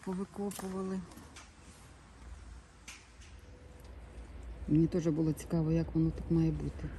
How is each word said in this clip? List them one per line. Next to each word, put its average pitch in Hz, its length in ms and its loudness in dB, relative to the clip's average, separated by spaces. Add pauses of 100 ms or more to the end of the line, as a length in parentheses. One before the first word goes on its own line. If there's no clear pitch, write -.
повикопували. 190 960 -2 (3750)
Мені 156 180 8
теж 165 200 2
було 156 260 4
цікаво, 160 400 2
як 165 220 2
воно 160 160 6
тут - 200 -4
має 160 200 6
бути. 147 380 -2 (100)